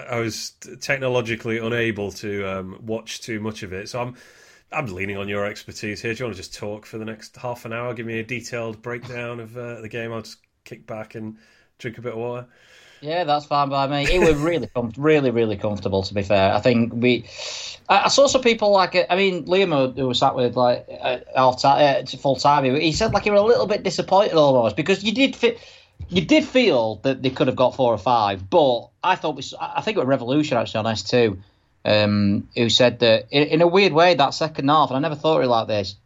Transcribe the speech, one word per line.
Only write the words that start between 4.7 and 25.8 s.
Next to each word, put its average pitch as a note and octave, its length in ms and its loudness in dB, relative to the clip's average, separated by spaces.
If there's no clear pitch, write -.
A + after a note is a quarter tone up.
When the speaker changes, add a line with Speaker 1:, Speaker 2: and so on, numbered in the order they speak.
Speaker 1:
I'm D3+ 160 -6
leaning G2 300 -6
on G2+ 100 -6
your G2+ 180 -4
expertise G#2 560 -10
here. A#2 120 -4
Do A2 60 -8
you B2+ 60 -6
wanna G#2 100 -8
just F#2 180 -16
talk G#2 320 -12
for A#2 120 -16
the A2 60 -10
next A2 320 -14
half B2 300 -12
an A2+ 80 -10
hour? A#2+ 200 -8
Give A2+ 120 -10
me A2+ 140 -6
a A2 40 -6
detailed A2+ 580 -10
breakdown A#2+ 600 -10
of, A2+ 160 -16
uh, A#2+ 240 -12
the G#2+ 80 -14
game. A#2 240 -8
I'll A2+ 80 -8
just - 160 -18
kick - 240 -20
back A2 280 -12
and A2 220 -12
drink A#2 200 -10
a A#2 40 -16
bit A2+ 120 -8
of A2+ 60 -8
water. A#2+ 260 -8
Speaker 2:
Yeah, D#3+ 240 -4
that's D3 220 -2
fine C#3+ 220 0
by C#3 180 0
me. C#3+ 220 -2
It F3+ 100 2
was E3 180 6
really D3+ 300 -2
com-, A#2 260 -6
<laughs> - 40 -14
really, C#3+ 340 4
really A2 260 0
comfortable, G2 460 -2
to - 100 -8
be G2+ 100 -2
fair. G2 300 4
I G#2 80 0
think A#2 340 2
we, A#2+ 300 2
I, D4 160 4
I - 20 2
saw C#4 200 6
some C4 160 2
people, A3+ 280 2
like, F#3 240 4
uh, F3+ 140 4
I F3+ 80 2
mean, F#3 280 0
Liam, F3+ 300 2
who, C3+ 60 -8
who C3 80 0
was B2 120 -2
sat C3 160 2
with, B2 200 0
like, B2 300 2
uh, B2+ 160 -4
half C3 240 4
ti-, C#3 80 2
uh, C3+ 360 4
to C3+ 140 -12
full C3+ 200 0
time, C#3+ 260 4
he, C3 160 2
he D#3+ 140 2
said, A3 200 0
like, G3 100 0
he G#3 80 2
was G3+ 100 6
a - 40 2
little G#3+ 220 4
bit G3+ 160 -2
disappointed F#3+ 520 2
almost, C3 420 4
because F#3+ 260 0
you A3 80 0
did C4+ 240 2
fi-, A#3 220 0